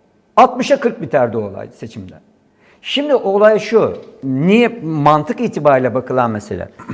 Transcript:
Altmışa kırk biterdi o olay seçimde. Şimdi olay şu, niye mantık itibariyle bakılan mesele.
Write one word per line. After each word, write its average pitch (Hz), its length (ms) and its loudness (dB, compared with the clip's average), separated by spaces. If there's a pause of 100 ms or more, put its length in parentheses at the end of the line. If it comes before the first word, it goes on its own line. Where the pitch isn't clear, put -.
(380)
Altmışa 254 440 4
kırk 226 220 -4
biterdi 123 340 0
o 110 40 -4
olay 101 340 -10
seçimde. 95 400 -18 (680)
Şimdi 285 320 -2
olay 208 440 2
şu, 196 380 0 (280)
niye 196 580 0
mantık 151 580 0
itibariyle 139 540 0
bakılan 123 360 -2
mesele. 104 380 -8 (260)